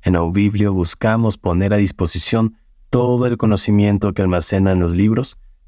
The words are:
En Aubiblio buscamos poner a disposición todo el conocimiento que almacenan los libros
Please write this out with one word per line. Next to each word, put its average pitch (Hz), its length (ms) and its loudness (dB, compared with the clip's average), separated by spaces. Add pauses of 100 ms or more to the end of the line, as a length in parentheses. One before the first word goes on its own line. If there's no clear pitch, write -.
En 92 160 0
Aubiblio 101 560 0
buscamos 110 640 -2
poner 92 360 0
a 104 40 2
disposición 104 800 -2 (320)
todo 123 360 0
el 120 120 -2
conocimiento 104 760 0
que - 80 -4
almacenan 92 600 0
los 85 100 0
libros 107 480 0 (280)